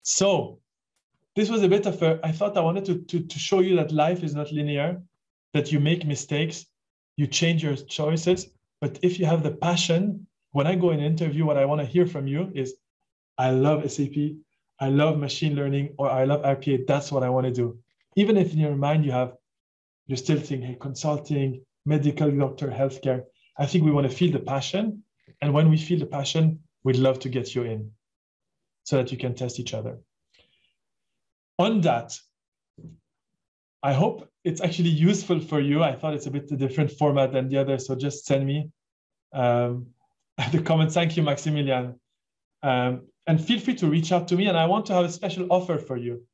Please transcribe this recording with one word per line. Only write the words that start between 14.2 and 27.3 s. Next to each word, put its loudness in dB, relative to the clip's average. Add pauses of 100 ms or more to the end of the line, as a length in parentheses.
I -2
love 4
machine -2
learning, -2
or -2
I 2
love 0
R 2
P 0
A, -2
that's 0
what 0
I 0
wanna 0
do." -2 (360)
Even 4
if 2
in 2
your 2
mind 2
you 0
have, -2 (760)
you're -4
still 0
thinking, -8
"Hey, -10
consulting, -4 (240)
medical 2
doctor, -2
healthcare." -2 (340)
I 0
think 2
we 6
wanna 4
feel 0
the 0
passion. -4 (380)
And 0
when 6
we 6
feel 0
the -2
passion, 0 (240)
we'd 2
love 4
to -6
get -4